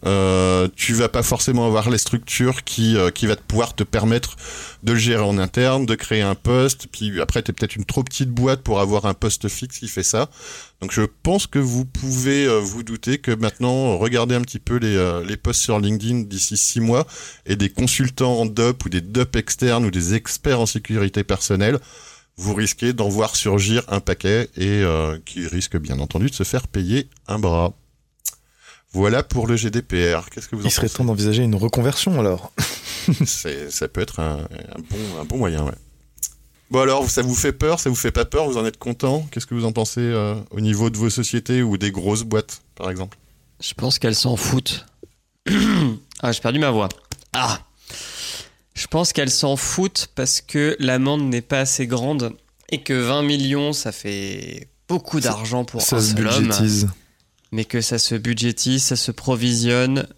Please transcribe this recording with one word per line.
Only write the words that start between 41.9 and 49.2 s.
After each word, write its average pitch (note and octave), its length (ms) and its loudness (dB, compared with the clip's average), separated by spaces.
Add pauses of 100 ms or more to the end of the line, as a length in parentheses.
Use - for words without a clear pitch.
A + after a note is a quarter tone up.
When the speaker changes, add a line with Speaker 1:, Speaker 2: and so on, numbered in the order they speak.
Speaker 1:
grosses G2 320 0
boîtes, G#2+ 380 -4 (140)
par F#2 140 -8
exemple ? F#2 280 -10 (440)
Speaker 3:
Je - 120 -8
pense - 260 -2
qu'elles A2+ 160 2
s'en B2 220 0
foutent. - 480 -2 (600)
<clears throat> E3+ 60 0 (720)
Ah, B2 80 0
j'ai A2+ 80 -2
perdu B2 200 0
ma C#3+ 120 2
voix. G#2 160 2 (460)
Ah ! C3 260 -2 (1120)
Je - 140 -8
pense E3+ 240 0
qu'elles C3+ 200 0